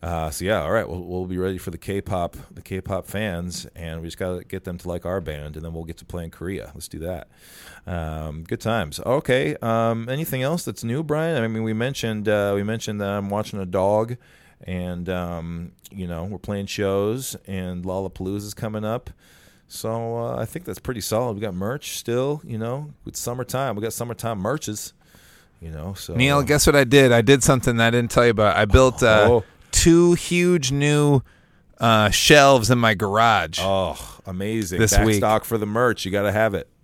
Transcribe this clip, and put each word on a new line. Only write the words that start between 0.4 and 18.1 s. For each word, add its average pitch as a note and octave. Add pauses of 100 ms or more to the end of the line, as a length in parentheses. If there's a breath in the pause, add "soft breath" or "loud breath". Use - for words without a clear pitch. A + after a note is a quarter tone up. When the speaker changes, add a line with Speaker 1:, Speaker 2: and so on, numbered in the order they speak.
Speaker 1:
yeah, G2
all D#2
right, G#2+
we'll, F2
we'll F2+
be F2+
ready F#2
for F2+
the E2
K-pop, F#2+ (140)
the -
K-pop F#2+
fans, F2+
and E2
we E2
just D#2+
gotta F2+
get F#2+
them F2
to F2
like F2
our F#2
band, D2+
and D#2
then E2
we'll E2
get D#2+
to -
play F2
in E2
Korea. E2+
Let's -
do -
that. E2+ (580 loud breath)
Um, D#2
good G2
times. G#2+
Okay. C#3
Um, A2+
anything C3
else D#3+
that's A2
new, B2
Brian? D#3
I -
mean, A2
we A2
mentioned, A2
uh, G2+
we G2+
mentioned A2
that G2
I'm G2+
watching G2+
a F#2+
dog, G#2 (480 soft breath)
and, F2+
um, E2+ (220)
you F#2
know, E2+
we're G2
playing G2+
shows, G#2 (100)
and F2+
Lollapalooza's F#2+